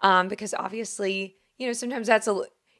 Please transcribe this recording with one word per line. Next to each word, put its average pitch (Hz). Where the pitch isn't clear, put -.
Um, 185
because 202
obviously, 190
you 254
know, 240
sometimes 240
that's 220
a, 202